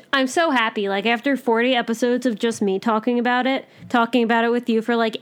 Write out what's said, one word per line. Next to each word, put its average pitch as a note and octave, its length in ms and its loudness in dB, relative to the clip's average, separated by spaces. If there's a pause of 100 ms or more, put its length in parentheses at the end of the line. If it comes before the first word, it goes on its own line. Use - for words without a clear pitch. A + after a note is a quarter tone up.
(120)
I'm C4 140 2
so E4 240 0
happy. A3+ 380 0
Like, G3 180 -2
after A#3+ 300 0
forty B3 380 0
episodes A#3+ 520 0
of A3 120 -2
just A#3 220 -2
me F#3+ 180 0
talking A3+ 400 0
about B3 280 0
it, C4+ 200 -2 (220)
talking A#3+ 340 2
about A3+ 220 2
it A#3 80 0
with A#3+ 160 -4
you A3 140 2
for, A#3+ 140 -2
like, A3+ 260 0